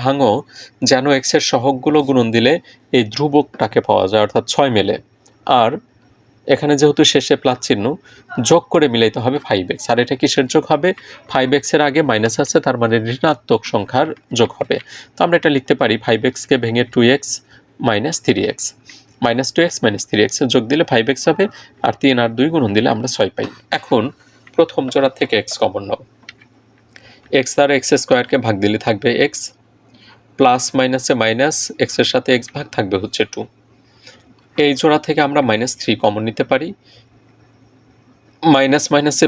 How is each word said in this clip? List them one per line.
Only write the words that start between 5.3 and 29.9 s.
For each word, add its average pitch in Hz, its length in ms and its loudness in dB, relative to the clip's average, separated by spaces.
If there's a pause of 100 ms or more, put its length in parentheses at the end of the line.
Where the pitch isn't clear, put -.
আর 113 80 2 (840)
এখানে 147 260 0
যেহেতু 147 220 4 (100)
শেষে 135 300 2
প্লাস 127 240 0
চিহ্ন, 107 200 0 (640)
যোগ 165 120 4 (100)
করে 151 220 4
মিলাইতে 113 300 2
হবে 135 220 0
ফাইভ 95 260 -2
এক্স। - 180 -10
আর 117 140 2
এটা 131 160 -4
কিসের 143 340 0
যোগ 151 180 2
হবে? 151 180 0 (420)
ফাইভ 131 160 0 (100)
এক্সের 147 300 0
আগে 143 120 0 (100)
মাইনাস 110 240 0 (100)
আছে, - 120 -2 (100)
তার 127 160 -2
মানে 113 140 2 (180)
ঋণাত্মক - 480 -2 (100)
সংখ্যার 123 360 -2 (300)
যোগ 117 200 2
হবে। - 180 -4 (380)
তো - 100 -20
আমরা 170 160 2
এটা 160 160 2
লিখতে 131 240 0
পারি 117 140 2 (120)
ফাইভ 113 140 2 (100)
এক্সকে - 240 -4 (100)
ভেঙে 117 200 0 (100)
টু 123 60 2 (140)
এক্স - 160 -6 (580)
মাইনাস 113 360 -2
থ্রি 117 180 0 (100)
এক্স, - 120 -10 (600)
মাইনাস 120 300 0
টু 170 120 0
এক্স - 180 -6
মাইনাস 104 240 0
থ্রি 104 180 0
এক্স - 100 -6 (180)
যোগ 123 160 4
দিলে 156 220 2
ফাইভ 113 200 2
এক্স - 180 -6
হবে, 180 140 0 (420)
আর 117 140 0
তিন 135 240 2
আর 117 140 0
দুই 143 160 2
গুণন 123 220 0
দিলে 117 180 2
আমরা 120 200 -6
ছয় 101 220 -2
পাই। 104 100 -6 (320)
এখন 113 240 -2 (520)
প্রথম 160 280 0 (100)
জোড়া 135 260 2
থেকে 131 240 -2
এক্স - 200 -10
কমন 101 260 -4
নাও। 107 120 -6 (1400)
এক্স - 160 -4
দ্বারা 143 220 4
এক্স - 120 -4 (120)
স্কয়ারকে 127 340 0 (100)
ভাগ 110 80 0 (100)
দিলে 107 220 0
থাকবে 113 220 0 (180)
এক্স, - 140 -6 (960)